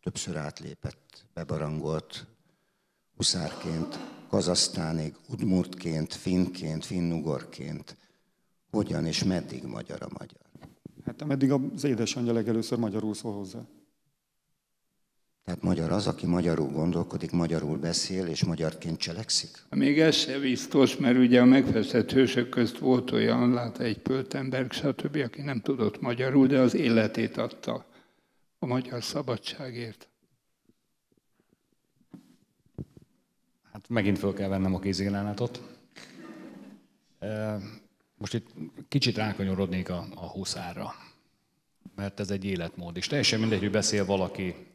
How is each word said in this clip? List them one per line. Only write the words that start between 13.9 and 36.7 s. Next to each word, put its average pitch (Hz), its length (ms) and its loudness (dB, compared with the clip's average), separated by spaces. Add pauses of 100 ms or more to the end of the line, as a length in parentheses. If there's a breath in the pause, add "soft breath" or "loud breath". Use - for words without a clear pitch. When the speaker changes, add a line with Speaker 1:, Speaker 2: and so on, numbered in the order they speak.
Speaker 1:
Tehát 90 180 -8
magyar 82 300 0
az, 101 160 0
aki - 180 -2
magyarul 82 460 2
gondolkodik, 82 600 -2
magyarul 80 460 0
beszél 82 480 -2
és 82 180 -2
magyarként 80 540 -2
cselekszik? - 720 -6
Speaker 3:
Még 139 300 2
ez 160 160 6
se 135 240 -2
biztos, 131 580 4
mert 123 200 4
ugye 123 240 10
a 123 40 10
megfestett 123 640 6
hősök 123 380 4
közt 117 280 0
volt 127 340 4
olyan, 117 420 4
Láta 120 300 -4
egy 110 160 0
Pöltenberg, 131 720 -2
stb., 147 440 -2
aki 147 260 -4
nem 139 200 -4
tudott 120 400 0
magyarul, 131 460 4
de 131 120 4
az 127 140 6
életét 113 640 2
adta - 480 -6 (760 soft breath)
a - 60 -4
magyar 123 380 -2
szabadságért. 123 1040 -6 (3750)
Speaker 4:
Hát - 180 -16
megint 101 280 4
föl 98 160 0
kell 98 140 -4
vennem 95 280 2
a 87 40 -2
kézigránátot. 101 1000 -4 (1400 loud breath)